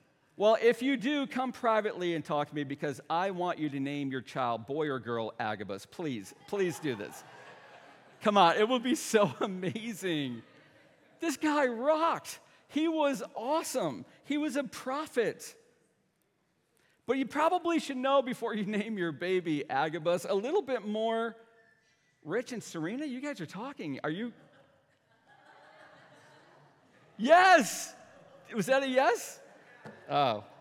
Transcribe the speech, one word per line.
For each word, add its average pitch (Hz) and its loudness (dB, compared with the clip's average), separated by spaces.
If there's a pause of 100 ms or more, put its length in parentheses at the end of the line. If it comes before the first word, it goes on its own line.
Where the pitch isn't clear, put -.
(360)
Well, 214 4
if 233 4
you 277 2
do, 277 -2
come 254 -4
privately 208 0
and 151 -4
talk 147 -2
to 147 -14
me 147 -2
because 139 -6
I 180 0
want 175 -4
you 151 -2
to 139 -4
name 139 -4
your 131 -6
child, 120 -4
boy 156 -2
or 131 -2
girl, 113 -4
Agabus. 104 -6
Please, 127 -8 (120)
please 190 -2
do 135 -4
this. - -10 (1000)
Come 208 4
on, 170 8
it 214 4
will 254 2
be 247 0
so 202 2
<laughs> - -12
amazing. 180 -4 (760)
This 320 -2
guy 294 2
rocked. 277 0 (280)
He 311 0
was 285 0 (100)
awesome. 226 -2 (200)
He 294 -2
was 294 -2
a 285 0
prophet. 254 -4 (1500)
But 262 0
you 269 0
probably 330 2
should 269 -4
know 269 4
before 233 -4
you 208 -2
<laughs> 208 -2
name 214 -4
your 170 -2
baby 175 -2
Agabus 160 0
a 202 0
little 285 0
bit 247 -4
more. 226 -2 (840)
Rich 220 -6
and 214 -8
Serena, 196 -6
you 254 -8
guys 285 -8
are 160 -8
talking. 180 -10
Are 143 -2
you? 220 -6 (2750)
Yes! 330 6 (580)
Was 208 -2
that 269 4
a 269 -2
yes? 277 2 (720)
Oh, 127 2 (180)